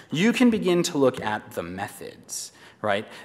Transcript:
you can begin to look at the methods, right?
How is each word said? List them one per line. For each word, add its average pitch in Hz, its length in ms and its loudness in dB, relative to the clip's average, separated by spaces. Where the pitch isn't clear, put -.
you 196 220 4
can 240 180 6
begin 175 320 2
to 156 160 -2
look 131 220 4
at 107 320 -6
the 98 100 -6
methods, - 880 -10
right? 104 240 0